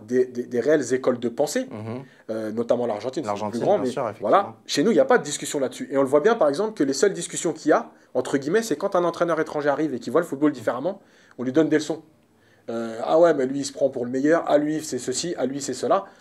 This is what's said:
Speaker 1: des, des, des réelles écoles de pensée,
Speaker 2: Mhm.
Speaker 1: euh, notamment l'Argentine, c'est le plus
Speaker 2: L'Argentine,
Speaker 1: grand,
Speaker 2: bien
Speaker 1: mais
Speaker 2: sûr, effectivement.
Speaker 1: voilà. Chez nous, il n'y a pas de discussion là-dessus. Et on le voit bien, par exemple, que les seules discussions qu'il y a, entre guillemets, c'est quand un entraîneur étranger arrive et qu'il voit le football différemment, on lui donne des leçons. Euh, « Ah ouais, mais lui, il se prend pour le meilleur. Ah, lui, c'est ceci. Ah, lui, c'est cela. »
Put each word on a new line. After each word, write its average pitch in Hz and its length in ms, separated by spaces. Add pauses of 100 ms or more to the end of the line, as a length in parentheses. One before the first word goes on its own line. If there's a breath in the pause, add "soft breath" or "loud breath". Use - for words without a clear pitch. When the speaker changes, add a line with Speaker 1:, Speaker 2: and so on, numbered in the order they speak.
Speaker 1:
des, 123 200
des, 123 180
des 120 160
réelles 131 340
écoles 127 240
de 117 120
pensée, 147 320 (100)
Speaker 2:
Mhm. 113 320 (260 soft breath)
Speaker 1:
euh, 110 220
notamment 117 340
l'Argentine, 120 380
c'est 107 80
le 101 40
plus 101 60
Speaker 2:
L'Argentine, 107 200
Speaker 1:
grand, 165 140
Speaker 2:
bien 185 100
Speaker 1:
mais 127 40
Speaker 2:
sûr, 131 140
effectivement. 104 260
Speaker 1:
voilà. 190 260 (100)
Chez - 180
nous, 226 80
il 196 40
n'y 143 40
a 131 60
pas 247 120
de - 60
discussion 147 360
là-dessus. 127 320
Et 139 60
on 139 40
le 135 80
voit 147 100
bien, 147 160
par 156 140
exemple, 202 240
que - 100
les 139 100
seules 202 200
discussions 165 400
qu'il - 160
y - 20
a, 226 180 (240 loud breath)
entre 127 240
guillemets, 165 260
c'est - 120
quand 196 220
un 175 80
entraîneur 170 340
étranger 151 300
arrive 139 240
et 117 60
qu'il 120 120
voit 131 100
le 135 60
football 147 240
différemment, 127 480 (380 soft breath)
on 123 60
lui 131 100
donne 160 160
des 156 80
leçons. - 260 (680 soft breath)
Euh, « 113 360
Ah 160 120
ouais, 165 160
mais 131 120
lui, 135 140
il 131 60
se - 60
prend 139 180
pour 123 140
le 120 80
meilleur. 147 340
Ah, 151 120
lui, 151 260
c'est 123 160
ceci. 175 380
Ah, 135 80
lui, 135 160
c'est 135 120
cela. » 160 300 (180 loud breath)